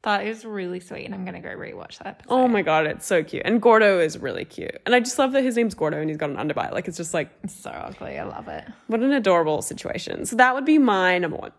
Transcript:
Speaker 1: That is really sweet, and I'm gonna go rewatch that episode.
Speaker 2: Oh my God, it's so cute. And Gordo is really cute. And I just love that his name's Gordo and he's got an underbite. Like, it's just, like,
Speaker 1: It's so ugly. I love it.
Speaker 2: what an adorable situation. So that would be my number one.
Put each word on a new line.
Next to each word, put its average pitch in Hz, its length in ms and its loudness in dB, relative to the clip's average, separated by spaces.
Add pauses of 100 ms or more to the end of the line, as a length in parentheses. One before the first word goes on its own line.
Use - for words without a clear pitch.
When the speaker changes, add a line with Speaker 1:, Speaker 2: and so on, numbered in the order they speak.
Speaker 1:
That 202 220 0
is 220 200 -8
really 185 340 -6
sweet, - 260 -14
and - 80 -12
I'm 190 120 -8
gonna 180 160 -12
go - 80 -12
rewatch - 500 -14
that - 80 -14
episode. - 260 -16
Speaker 2:
Oh 254 140 4
my 214 160 2
God, 156 240 4
it's - 180 -6
so 170 180 2
cute. - 220 -6
And 214 160 2
Gordo 220 380 6
is 160 180 0
really 113 280 -6
cute. - 300 -10 (120)
And 247 80 6
I 247 40 6
just 240 200 -2
love 262 140 2
that 269 100 2
his 247 120 0
name's 226 200 0
Gordo 151 260 -2
and 156 80 -4
he's 151 80 -6
got 147 140 -4
an - 60 -8
underbite. 135 360 -4
Like, 185 140 -4
it's 170 100 -10
just, 165 160 -8
like, 165 160 -2 (140)
Speaker 1:
It's 185 120 -10
so - 140 -14
ugly. - 480 -10
I - 60 -8
love - 240 -10
it. 156 160 -12 (240)
Speaker 2:
what 220 140 0
an 269 120 2
adorable 175 480 2
situation. - 640 -8
So 226 120 -6
that 254 180 6
would 277 100 -4
be 311 140 6
my 185 400 4
number 170 180 -4
one. - 220 -12